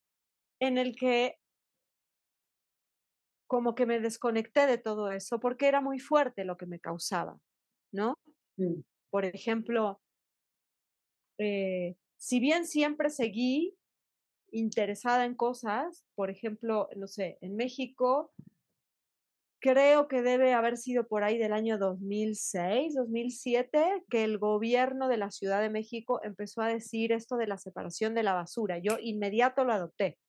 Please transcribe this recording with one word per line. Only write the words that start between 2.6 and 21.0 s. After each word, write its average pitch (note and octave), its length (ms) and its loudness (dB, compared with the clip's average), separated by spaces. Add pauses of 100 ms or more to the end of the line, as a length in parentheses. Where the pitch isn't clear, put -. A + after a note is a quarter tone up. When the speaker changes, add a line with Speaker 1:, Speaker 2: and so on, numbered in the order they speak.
Speaker 1:
como A#3+ 280 0
que B3 100 2
me A#3 140 0
desconecté A3+ 680 0
de B3 120 2
todo G#3+ 340 -4
eso G3 280 -6
porque B3 280 0
era C#4 140 4
muy C4+ 180 -4
fuerte C4 460 0
lo F3+ 120 -6
que F#3 80 -12
me F3 140 -10
causaba, E3+ 600 -6 (540)
¿no? G#3+ 220 -2 (420)
Speaker 2:
Mm. F3 240 -2 (300)
Speaker 1:
Por G3 140 0
ejemplo, A3 760 -2 (1400)
eh, F#3+ 560 -2 (220)
si - 220 -2
bien D#4+ 260 2
siempre D4 440 0
seguí B3+ 680 -2 (800)
interesada A3 720 0
en A#3+ 100 -4
cosas, B3 680 -4 (100)
por F#3+ 140 -2
ejemplo, G#3+ 680 -4
no G3 120 -8
sé, F#3+ 340 -6
en F#3 140 -8
México, B3+ 760 -2 (1300)
creo C#4+ 460 8
que B3+ 140 0
debe B3+ 320 6
haber A#3+ 240 2
sido A#3+ 300 -2